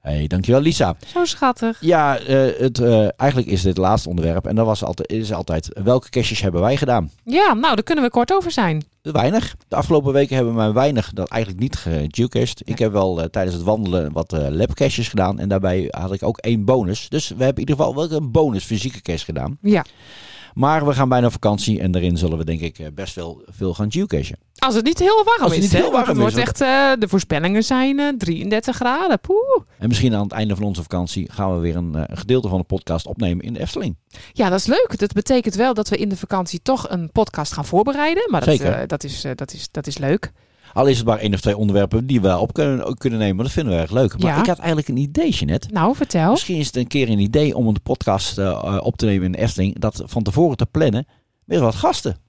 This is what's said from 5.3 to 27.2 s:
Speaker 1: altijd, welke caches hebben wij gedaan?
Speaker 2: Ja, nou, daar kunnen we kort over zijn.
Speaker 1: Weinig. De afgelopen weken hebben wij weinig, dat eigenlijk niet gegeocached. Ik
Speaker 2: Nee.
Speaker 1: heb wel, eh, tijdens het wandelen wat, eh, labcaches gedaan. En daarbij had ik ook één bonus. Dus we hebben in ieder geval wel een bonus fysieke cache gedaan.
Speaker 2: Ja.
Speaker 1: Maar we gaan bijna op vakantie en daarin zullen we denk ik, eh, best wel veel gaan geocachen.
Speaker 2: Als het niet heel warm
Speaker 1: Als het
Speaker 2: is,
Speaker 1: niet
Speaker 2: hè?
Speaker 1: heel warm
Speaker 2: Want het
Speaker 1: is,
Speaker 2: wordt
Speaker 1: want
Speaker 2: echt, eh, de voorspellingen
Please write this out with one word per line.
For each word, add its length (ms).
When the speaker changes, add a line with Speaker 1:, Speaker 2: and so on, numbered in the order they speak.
Speaker 1:
altijd, 360
welke 260
caches 300
hebben 200
wij 160
gedaan? 340
Speaker 2:
Ja, 300
nou, 200
daar 80
kunnen 220
we 60
kort 220
over 180
zijn. 340
Speaker 1:
Weinig. 540
De 80
afgelopen 360
weken 240
hebben 180
wij 180
weinig, 420
dat 140
eigenlijk 340
niet 140
gegeocached. 840
Ik 60
Speaker 2:
Nee. 120
Speaker 1:
heb 140
wel, 280
eh, 60
tijdens 300
het 80
wandelen 480
wat, 200
eh, 180
labcaches 580
gedaan. 300
En 100
daarbij 420
had 220
ik 100
ook 160
één 260
bonus. 440
Dus 200
we 160
hebben 180
in 60
ieder 80
geval 180
wel 240
een 120
bonus 340
fysieke 380
cache 220
gedaan. 360
Speaker 2:
Ja. 240
Speaker 1:
Maar 320
we 80
gaan 140
bijna 180
op 60
vakantie 480
en 100
daarin 260
zullen 220
we 60
denk 160
ik, 180
eh, 160
best 200
wel 320
veel 280
gaan 180
geocachen. 460
Speaker 2:
Als 160
het 100
niet 140
heel 260
warm 180
Speaker 1:
Als 120
het 100
Speaker 2:
is, 60
Speaker 1:
niet 20
Speaker 2:
hè? 60
Speaker 1:
heel 140
warm 140
Speaker 2:
Want 0
het 100
Speaker 1:
is, 60
Speaker 2:
wordt 0
Speaker 1:
want 40
Speaker 2:
echt, 0
eh, 60
de 80
voorspellingen 560